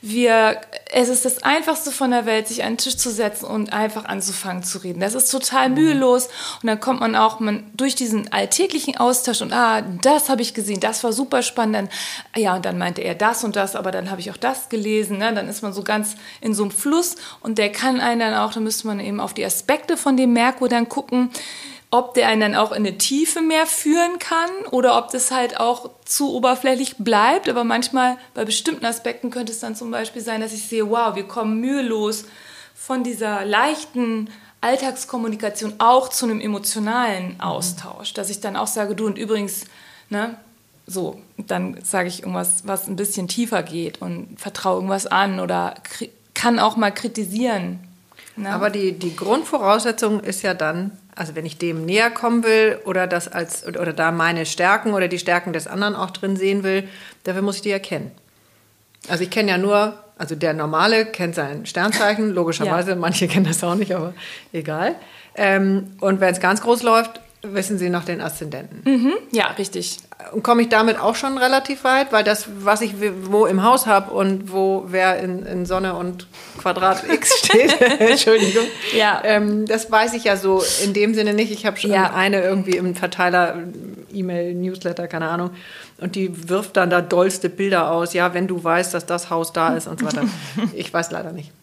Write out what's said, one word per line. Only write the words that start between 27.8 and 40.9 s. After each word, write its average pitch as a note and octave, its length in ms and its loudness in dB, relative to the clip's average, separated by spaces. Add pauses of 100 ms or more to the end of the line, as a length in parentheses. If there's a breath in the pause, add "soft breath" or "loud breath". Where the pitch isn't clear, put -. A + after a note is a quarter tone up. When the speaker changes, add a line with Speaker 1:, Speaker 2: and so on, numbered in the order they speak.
Speaker 1:
bei A3 100 -2
bestimmten A#3+ 400 -4
Aspekten A#3 460 -4
könnte A#3+ 220 -6
es A3 80 -10
dann A3 160 -8
zum A#3 160 -10
Beispiel A3+ 280 -6
sein, A3 200 -6
dass A3 120 -6
ich G#3+ 140 -10
sehe, G#3+ 240 -2
„Wow, A3+ 240 2
wir G3 80 -4
kommen A3 380 -2
mühelos A3+ 640 -2 (500 loud breath)
von B3+ 300 -4
dieser G#3+ 400 -4
leichten A3+ 840 0 (320 loud breath)
Alltagskommunikation A3+ 1160 -4
auch B3+ 300 6
zu - 180 -2
einem G#3+ 140 -2
emotionalen G#3 960 -2
Speaker 2:
Mhm. F3+ 60 -16
Speaker 1:
Austausch.“ F3+ 760 -6
Dass G3+ 160 -6
ich G3+ 100 -10
dann G3 160 -6
auch G#3+ 100 -2
sage, G#3 300 -4
„Du, G#3+ 100 -2
und G3+ 100 -2
übrigens“, G#3 480 -4 (460 loud breath)
ne, A3 260 -4 (520)
so, F3+ 320 -6 (180)